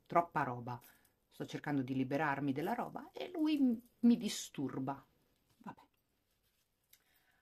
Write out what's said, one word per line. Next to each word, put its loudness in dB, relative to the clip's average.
troppa 2
roba. -4
Sto -10
cercando -2
di -2
liberarmi 0
della -2
roba -6
e -8
lui 2
m-, 4
mi 8
disturba. -6
Vabbè. -18